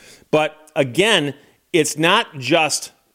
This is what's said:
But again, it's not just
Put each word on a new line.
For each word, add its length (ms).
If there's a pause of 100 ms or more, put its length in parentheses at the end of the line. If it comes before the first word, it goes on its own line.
(320)
But 260 (180)
again, 600 (360)
it's 280
not 400
just 540 (220)